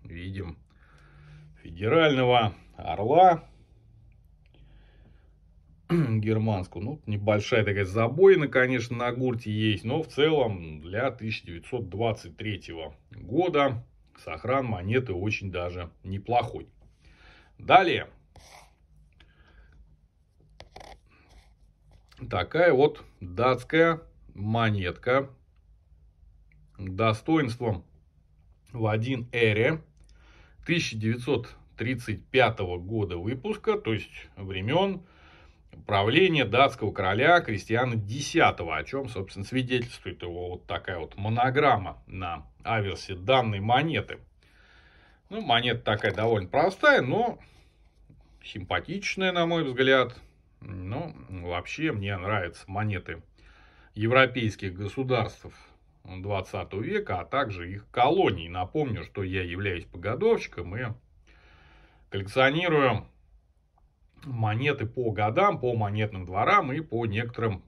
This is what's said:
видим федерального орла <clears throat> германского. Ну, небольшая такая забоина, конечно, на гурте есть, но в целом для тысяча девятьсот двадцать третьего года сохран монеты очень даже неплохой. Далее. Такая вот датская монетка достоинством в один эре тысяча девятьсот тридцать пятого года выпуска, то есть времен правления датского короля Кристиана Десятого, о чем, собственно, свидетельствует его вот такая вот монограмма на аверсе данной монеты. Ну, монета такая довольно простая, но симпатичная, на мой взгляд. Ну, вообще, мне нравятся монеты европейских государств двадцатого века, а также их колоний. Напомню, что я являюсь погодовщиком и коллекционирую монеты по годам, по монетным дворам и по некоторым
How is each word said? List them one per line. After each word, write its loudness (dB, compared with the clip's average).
видим -10
федерального 4
орла 4
<clears throat> -14
германского. 0
Ну, -8
небольшая 2
такая 0
забоина, 6
конечно, 0
на -2
гурте -4
есть, 0
но -2
в -10
целом 0
для -4
тысяча -8
девятьсот -8
двадцать -4
третьего -10
года 0
сохран -4
монеты -2
очень -4
даже -6
неплохой. -4
Далее. 4
Такая 4
вот 4
датская 2
монетка 0
достоинством 0
в -2
один -2
эре 2
тысяча -2
девятьсот -2
тридцать -6
пятого 2
года -4
выпуска, -4
то -4
есть -6
времен -2
правления 2
датского 4
короля 4
Кристиана -2
Десятого, 0
о -4
чем, -8
собственно, -10
свидетельствует -6
его -8
вот -12
такая -8
вот -10
монограмма 2
на -10
аверсе -4
данной 0
монеты. 0
Ну, -8
монета 2
такая -2
довольно 0
простая, 4
но -2
симпатичная, -4
на 2
мой 0
взгляд. 2
Ну, -8
вообще, -6
мне -4
нравятся -4
монеты -4
европейских 2
государств -4
двадцатого -6
века, -4
а -8
также -4
их -12
колоний. 4
Напомню, -4
что -8
я -2
являюсь -6
погодовщиком -2
и -6
коллекционирую 2
монеты -2
по -4
годам, 2
по 0
монетным -2
дворам 2
и -4
по -4
некоторым -4